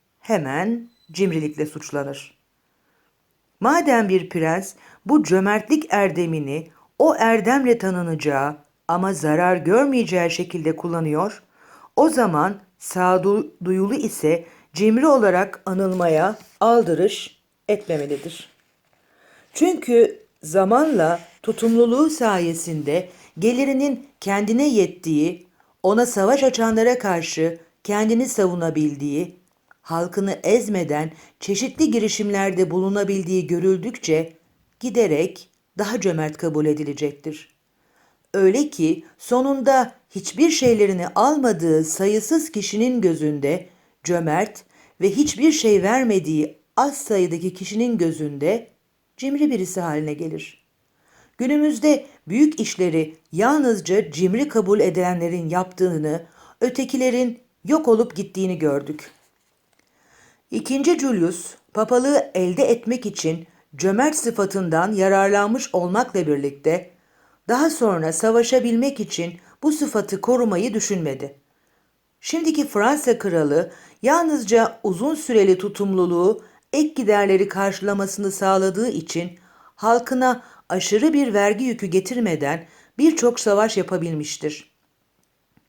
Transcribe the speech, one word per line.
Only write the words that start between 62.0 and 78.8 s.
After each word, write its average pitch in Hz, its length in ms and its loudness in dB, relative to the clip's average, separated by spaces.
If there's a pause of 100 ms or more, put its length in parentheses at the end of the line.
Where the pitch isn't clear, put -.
elde 185 300 0
etmek 240 420 0
için 165 420 -6 (280)
cömert 208 400 0
sıfatından 196 760 -2
yararlanmış 202 840 2
olmakla 185 520 -2
birlikte, 143 640 -2 (560)
daha 269 220 2
sonra 175 440 0
savaşabilmek 233 840 2
için 175 340 -8 (300)
bu 302 80 2
sıfatı 208 500 -2
korumayı 233 520 0
düşünmedi. 156 640 -4 (840)
Şimdiki 311 460 -2
Fransa 233 500 0
kralı 170 540 0 (300)
yalnızca 240 800 2
uzun 214 320 -2
süreli 202 420 4
tutumluluğu 190 840 0 (300)
ek 302 140 2
giderleri 202 600 2
karşılamasını 196 840 -4
sağladığı 190 580 0